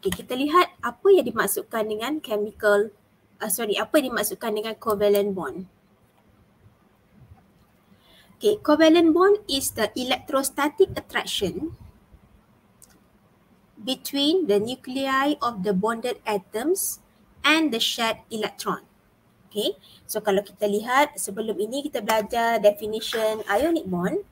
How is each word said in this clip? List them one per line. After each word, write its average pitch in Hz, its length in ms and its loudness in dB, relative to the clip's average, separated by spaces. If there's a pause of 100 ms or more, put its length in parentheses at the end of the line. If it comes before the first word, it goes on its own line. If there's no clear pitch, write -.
Okey, - 240 -4
kita 254 160 -6
lihat 302 400 2
apa - 320 -2
yang 294 160 6
dimaksudkan 220 560 -4
dengan 220 400 -4
chemical, 208 640 0 (560)
uh, 214 80 -4
sorry, 214 240 -2
apa 214 240 2
yang 247 160 -4
dimaksudkan 214 400 -4
dengan 220 240 -6
covalent 202 560 2
bond. 180 320 -10 (2750)
Okey, 208 240 4
covalent 320 480 6
bond 381 240 6 (160)
is 269 240 -2
the 214 240 -2
electrostatic 269 960 0
attraction 220 800 -6 (2000)
between 285 640 0
the 202 80 4
nuclei 269 880 -2
of 233 160 -4
the 190 160 0
bonded 226 480 -2
atoms 220 800 -4 (400)
and 311 240 2
the 226 80 -2
shared 226 400 -2 (160)
electron. 214 480 -6 (680)
Okey, 247 260 -4 (320)
so 214 160 -6
kalau 196 160 2
kita - 240 -8
lihat 247 560 0
sebelum 220 400 -6
ini 240 240 -4
kita 294 160 -6
belajar 226 640 0
definition 214 800 0
ionic 285 400 0
bond. 190 480 -2